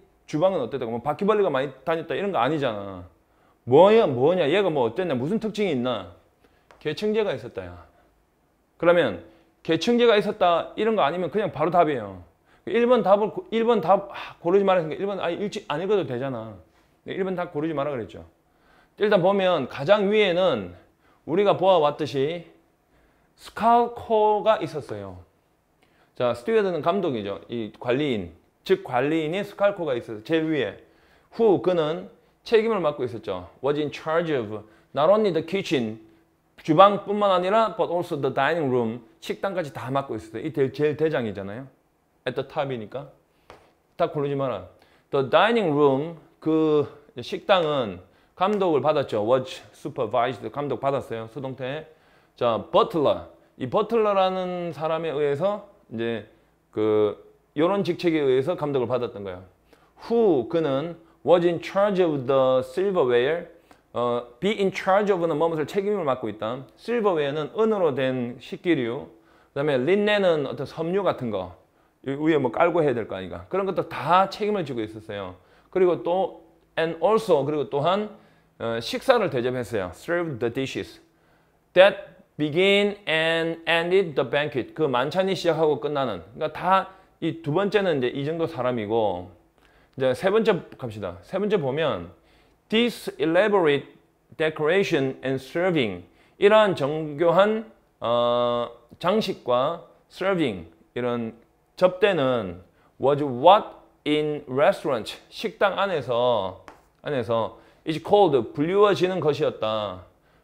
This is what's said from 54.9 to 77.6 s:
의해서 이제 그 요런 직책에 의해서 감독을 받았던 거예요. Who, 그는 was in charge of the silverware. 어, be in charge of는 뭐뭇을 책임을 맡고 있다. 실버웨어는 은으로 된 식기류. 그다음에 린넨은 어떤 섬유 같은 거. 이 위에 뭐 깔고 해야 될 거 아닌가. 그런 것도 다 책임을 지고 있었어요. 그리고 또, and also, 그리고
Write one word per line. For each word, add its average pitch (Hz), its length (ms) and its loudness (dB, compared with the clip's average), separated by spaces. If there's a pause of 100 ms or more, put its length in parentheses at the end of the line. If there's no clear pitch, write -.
의해서 151 600 -2 (240)
이제 113 360 -6 (420)
그 107 540 2 (300)
요런 180 280 0
직책에 165 360 -2
의해서 135 360 0
감독을 139 320 -2
받았던 117 360 -4
거예요. 92 200 -12 (600)
Who, 196 460 2
그는 160 480 -2 (280)
was 170 200 6
in 170 160 0
charge 196 420 0
of 143 240 0
the 131 320 4
silverware. 156 880 0 (460)
어, 120 340 -2 (120)
be 196 120 0
in 196 200 0
charge 196 440 2
of는 165 220 -2
뭐뭇을 160 280 0
책임을 202 380 -2
맡고 127 260 -2
있다. 117 360 -8 (100)
실버웨어는 156 840 -2
은으로 202 380 2
된 127 440 -2
식기류. 147 680 -2 (420)
그다음에 139 300 -2
린넨은 190 640 2
어떤 123 220 -8
섬유 170 340 -4
같은 135 300 -2
거. 92 240 -2 (500)
이 131 60 -4
위에 151 260 2
뭐 127 140 2
깔고 170 320 2
해야 139 100 2
될 110 140 -4
거 95 80 -10
아닌가. 90 340 -10
그런 190 160 -2
것도 190 240 -4
다 180 400 2
책임을 202 360 -4
지고 120 160 -6
있었어요. 104 540 -10 (360)
그리고 180 320 2
또, 180 420 -2 (320)
and 165 260 -2
also, 190 400 4
그리고 147 260 -2